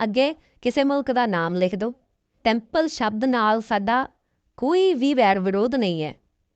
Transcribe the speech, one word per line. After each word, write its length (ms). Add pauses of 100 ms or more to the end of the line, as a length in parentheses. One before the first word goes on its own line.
ਅੱਗੇ 320 (280)
ਕਿਸੇ 220
ਮੁਲਕ 280
ਦਾ 140
ਨਾਮ 280
ਲਿਖ 200
ਦਿਓ। 180 (520)
ਟੈਂਪਲ 440
ਸ਼ਬਦ 360
ਨਾਲ 360
ਸਾਡਾ 480 (480)
ਕੋਈ 380
ਵੀ 200
ਵੈਰ 260
ਵਿਰੋਧ 340
ਨਹੀਂ 280
ਹੈ, 120 (420)